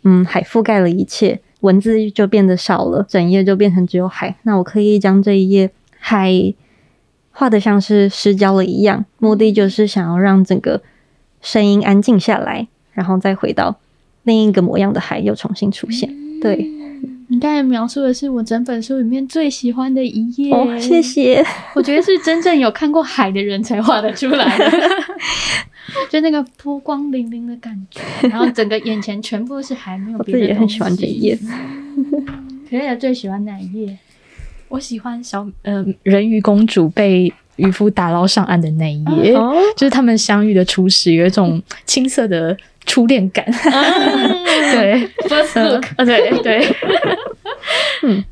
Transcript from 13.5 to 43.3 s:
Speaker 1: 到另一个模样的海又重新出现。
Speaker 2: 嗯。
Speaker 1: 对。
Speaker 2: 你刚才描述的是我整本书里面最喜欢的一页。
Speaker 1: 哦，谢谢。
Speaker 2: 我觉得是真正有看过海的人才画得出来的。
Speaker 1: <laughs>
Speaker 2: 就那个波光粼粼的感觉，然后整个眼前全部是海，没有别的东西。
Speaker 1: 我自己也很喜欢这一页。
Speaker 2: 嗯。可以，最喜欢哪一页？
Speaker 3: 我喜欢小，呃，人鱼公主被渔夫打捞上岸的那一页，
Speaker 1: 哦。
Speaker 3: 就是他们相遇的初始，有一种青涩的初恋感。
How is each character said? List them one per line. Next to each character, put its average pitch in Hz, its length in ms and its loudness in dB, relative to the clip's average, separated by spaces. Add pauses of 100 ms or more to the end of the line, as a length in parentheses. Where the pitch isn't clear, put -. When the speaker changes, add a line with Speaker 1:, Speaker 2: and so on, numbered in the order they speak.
Speaker 1:
到 - 240 -2 (460)
另 220 220 2
一 208 60 4
个 190 100 4
模 - 160 0
样 196 140 0
的 - 80 -2
海 - 200 -8
又 208 160 -2
重 - 180 -8
新 202 180 -4
出 - 200 -10
现。 254 180 -4
Speaker 2:
嗯。 294 300 -12
Speaker 1:
对。 311 320 -2 (600)
Speaker 2:
你 240 80 0
刚 302 160 -2
才 285 60 0
描 240 260 0
述 285 140 -6
的 262 100 0
是 269 160 -4
我 247 140 -4
整 226 220 -2
本 240 180 -6
书 269 160 -6
里 254 60 0
面 262 240 -2
最 311 200 -2
喜 247 240 -4
欢 262 220 -4
的 262 100 0
一 233 260 -4 (120)
页。 285 100 0
Speaker 1:
哦， 247 280 2
谢 254 200 2
谢。 269 460 2 (300)
Speaker 2:
我 285 60 0
觉 285 140 0
得 339 60 2
是 370 180 2
真 330 220 0
正 339 160 2
有 240 140 2
看 294 200 -2
过 311 120 2
海 196 280 -2
的 196 80 -2
人 202 220 -4
才 240 180 -4
画 220 220 0
得 214 120 -2
出 - 160 -6
来 262 280 2
的。 302 140 2 (680)
Speaker 1:
<laughs> - 680 -8
Speaker 2:
就 311 120 0
那 320 100 0
个 294 120 0 (140)
波 285 220 -8
光 285 300 -6
粼 247 200 -6
粼 240 180 -10
的 240 100 -10
感 220 220 -14 (120)
觉， - 100 -16 (260)
然 226 120 -2
后 240 100 2
整 226 180 -2
个 214 120 -2
眼 220 200 -4
前 202 220 -8
全 214 240 -6
部 277 160 -10
是 269 140 -8
海， 190 240 -14
没 208 120 -10
有 226 80 -10
别 196 160 -4
的 247 40 2
东 - 0 -
西。 - 0 -
Speaker 1:
我 - 0 -
自 214 60 2
己 - 20 0
也 202 120 0
很 220 100 2
喜 214 120 -6
欢 180 160 -2
这 190 80 -4
一 - 140 -6
页。 226 240 0
Speaker 2:
嗯。 277 840 -6 (420)
可 247 80 -8
以， 254 220 -4
最 254 160 -2
喜 247 160 -6
欢 202 160 -6
哪 196 140 -12
一 185 140 -12
页？ 202 240 -8 (680)
Speaker 3:
我 262 120 -8
喜 240 200 -10
欢 240 240 -10
小， 202 240 -10 (140)
呃， 196 240 -4 (160)
人 202 260 4
鱼 220 140 2
公 208 240 2
主 165 240 2
被 185 420 2 (260)
渔 190 120 2
夫 208 200 2
打 180 200 0
捞 170 160 2
上 196 200 2
岸 175 140 2
的 160 120 0
那 156 200 -2
一 151 120 -6 (180)
页， 226 140 4
Speaker 1:
哦。 247 180 2 (220)
Speaker 3:
就 269 100 2
是 277 60 4
他 262 100 2
们 233 160 4
相 208 280 2
遇 214 80 2
的 185 120 4
初 185 240 0
始， 175 240 2
有 170 140 4
一 - 20 4
种 180 320 2 (240)
青 262 240 0
涩 240 180 0
的 170 280 -2 (300)
初 233 200 2
恋 226 240 2
感。 - 160 -4